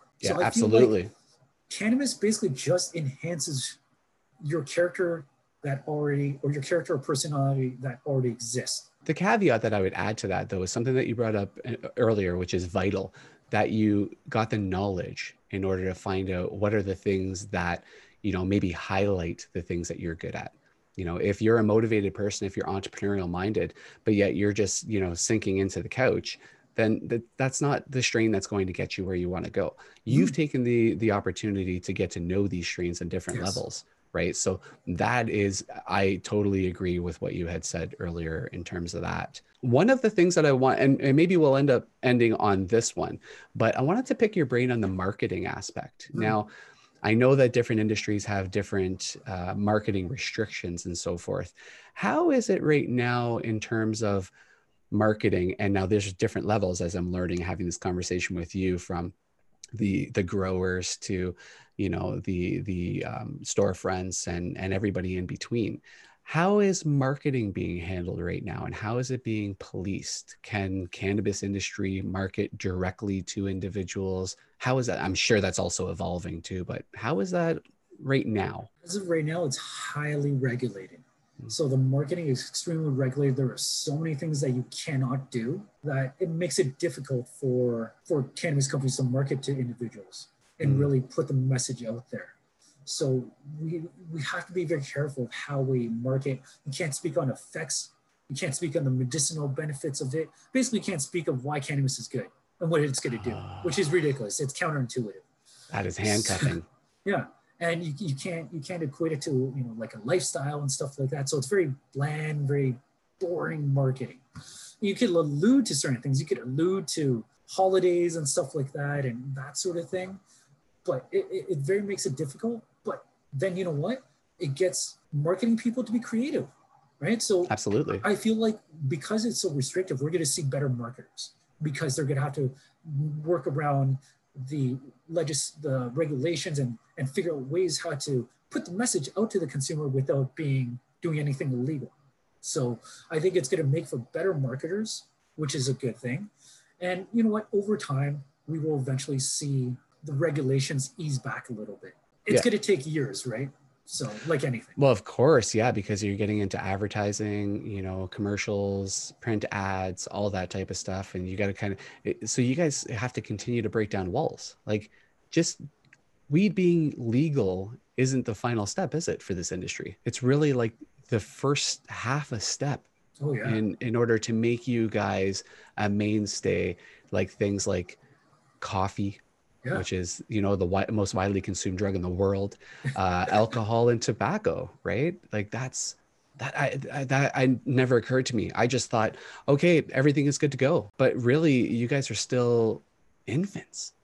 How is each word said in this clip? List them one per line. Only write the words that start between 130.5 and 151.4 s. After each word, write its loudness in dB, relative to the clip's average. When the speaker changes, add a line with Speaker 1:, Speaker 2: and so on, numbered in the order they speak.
Speaker 2:
marketers -8
because -2
they're 0
gonna 0
have -4
to -2
work 0
around 2
the 0
legis-, -2
the -2
regulations -2
and, -2
and -2
figure -2
out -4
ways 0
how -4
to -2
put -4
the -10
message -2
out 0
to 0
the -2
consumer -4
without 0
being, -2
doing -2
anything -2
illegal. -4
So -2
I -2
think 2
it's 0
gonna 0
make 2
for -6
better -2
marketers, -4
which -2
is 0
a 2
good -4
thing. -6
And -4
you 4
know 4
what? -2
Over 2
time, -2
we -4
will 0
eventually -2
see -2
the -10
regulations 0
ease -4
back -8